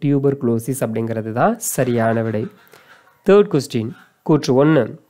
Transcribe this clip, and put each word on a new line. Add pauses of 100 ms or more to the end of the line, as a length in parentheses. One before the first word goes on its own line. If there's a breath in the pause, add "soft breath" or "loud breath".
tuberculosis
அப்படிங்கிறது
தான் (200)
சரியான
விடை. (840 soft breath)
தேர்ட்
கொஸ்டின், (320 soft breath)
கூற்று (120)
ஒன்னு (260)